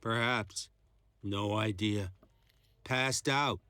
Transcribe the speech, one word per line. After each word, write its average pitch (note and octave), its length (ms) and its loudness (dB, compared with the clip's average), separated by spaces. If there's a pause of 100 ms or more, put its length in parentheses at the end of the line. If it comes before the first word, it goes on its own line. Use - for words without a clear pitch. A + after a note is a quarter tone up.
Perhaps. A#2 680 -2 (540)
No G2+ 320 -2
idea. G#2 580 0 (720)
Passed C3 440 0
out. C3+ 420 2